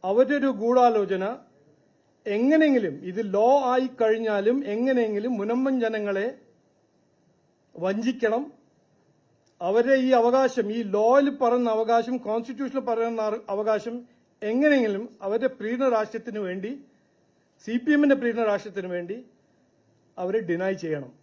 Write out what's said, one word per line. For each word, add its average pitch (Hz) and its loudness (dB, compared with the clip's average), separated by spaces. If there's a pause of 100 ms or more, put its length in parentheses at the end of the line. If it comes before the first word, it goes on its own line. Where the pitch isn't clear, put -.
അവരുടെ 247 2
ഒരു 277 0 (100)
ഗൂഢാലോചന 226 2 (880)
എങ്ങനെയെങ്കിലും, 247 2 (140)
ഇത് 196 -6
ലോ 214 4 (220)
ആയി 254 0 (140)
കഴിഞ്ഞാലും 220 0
എങ്ങനെയെങ്കിലും 226 -2
മുനമ്പൻ 247 0
ജനങ്ങളെ 214 -4 (1500)
വഞ്ചിക്കണം. 226 -2 (1080)
അവരുടെ 233 2
ഈ 262 2 (120)
അവകാശം, 247 2
ഈ 233 -4 (140)
ലോയിൽ 247 4 (140)
പറയുന്ന 247 2
അവകാശം, 233 0
കോൺസ്റ്റിറ്റ്യൂഷനിൽ 240 -6
പറയുന്ന 226 -4
അർ-, 214 -4
അവകാശം 214 -2 (460)
എങ്ങനെയെങ്കിലും 233 0
അവരുടെ 214 -2
പ്രീണ 240 -2
രാഷ്ട്രത്തിന് 220 -4
വേണ്ടി, 202 -8 (840)
സി 233 -4
പി 247 0
എമ്മിന്റെ 294 6
പ്രീണ 240 -2
രാഷ്ട്രത്തിന് 196 -6
വേണ്ടി 180 -8 (920)
അവരെ 190 -2
ഡിനൈ 180 -2
ചെയ്യണം. 151 -6